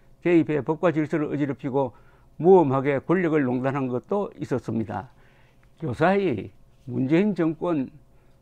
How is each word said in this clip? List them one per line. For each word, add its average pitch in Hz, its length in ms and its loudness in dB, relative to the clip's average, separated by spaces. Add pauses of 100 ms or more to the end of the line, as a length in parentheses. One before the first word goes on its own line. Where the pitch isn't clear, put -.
(240)
개입해 156 380 2
법과 156 300 0
질서를 151 420 -2
어지럽히고 139 600 -2 (420)
무엄하게 143 640 4
권력을 160 420 0
농단한 131 460 -2
것도 123 500 -4
있었습니다. 110 720 -6 (720)
요사이 147 680 0 (320)
문재인 147 500 0
정권 165 560 -2 (520)